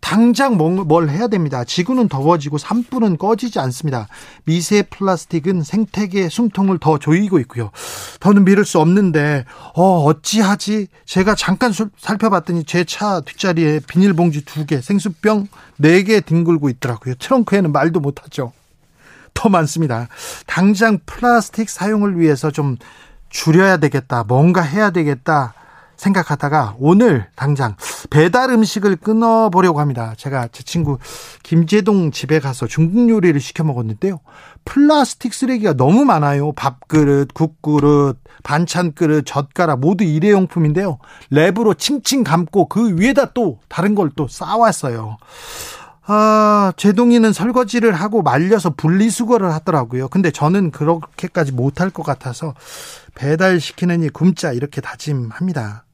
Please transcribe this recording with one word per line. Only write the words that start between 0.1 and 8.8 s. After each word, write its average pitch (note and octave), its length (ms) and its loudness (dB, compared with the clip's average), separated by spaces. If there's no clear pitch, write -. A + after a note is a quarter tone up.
뭐-, F3+ 280 0
뭘 D#3+ 240 2
해야 F#3+ 200 -2
됩니다. D3+ 340 -2
지구는 G#3+ 460 -2
더워지고 D3 500 0
산불은 A3+ 600 -2
꺼지지 G#3+ 420 -2
않습니다. C3 480 -4
미세 F3 380 0
플라스틱은 F3+ 800 -4
생태계 G3 680 -4
숨통을 G3 500 0
더 D#3 200 0
조이고 F3 400 0
있고요. A2+ 320 -6
더는 G3+ 260 6
미룰 G3 200 4
수 E3 160 0